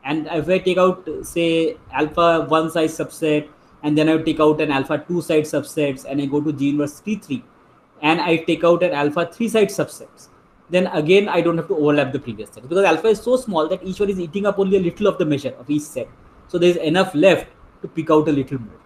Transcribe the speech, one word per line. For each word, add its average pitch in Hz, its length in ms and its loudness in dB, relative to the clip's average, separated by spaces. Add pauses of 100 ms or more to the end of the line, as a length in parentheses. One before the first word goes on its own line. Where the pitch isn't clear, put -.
And 151 280 -4
if 165 180 -4
I 185 80 2
take 180 200 0
out, 180 300 2 (160)
say, 165 540 0 (140)
alpha 156 560 2
one 160 240 2
size 160 260 -2
subset, 151 500 -2 (360)
and 151 140 2
then 156 120 4
I 160 120 4
take 160 180 -2
out 151 220 4
an 147 100 0
alpha 139 360 -2
two 175 140 -2
side 156 220 2
subsets, 143 640 -4
and 139 160 -4
I 139 60 -4
go 143 120 0
to 151 140 -2
G 139 160 -2
inverse 147 300 -2
T 214 160 -4
three, 143 280 -8 (580)
and 160 200 2
I 165 160 0
take 165 260 -4
out 170 200 4
an 175 80 0
alpha 147 400 -2
three 233 180 -4
side 214 200 2
subsets, - 600 -10 (400)
then 180 180 0
again, 185 400 4
I 170 140 0
don't 165 160 2
have 160 100 -6
to 190 80 -2
overlap 147 380 2
the 135 60 -4
previous 107 300 -10
set, 120 180 -20
because 190 180 2
alpha 165 240 2
is 214 120 0
so 247 140 0
small 180 320 -2
that 185 160 -4
each 185 160 -10
one 202 100 0
is 190 100 -4
eating 180 260 -4
up 196 120 0
only 196 200 2
a - 20 4
little 185 280 -2
of 185 100 0
the 175 80 0
measure 139 340 -2
of 127 100 -18
each 147 120 0
set. 120 260 -10 (400)
So 175 100 -4
there 175 120 6
is 175 80 2
enough 175 360 0
left 156 340 4 (340)
to 165 60 -14
pick 160 220 -8
out 156 200 4
a - 20 2
little 135 280 -2
more. 110 260 -16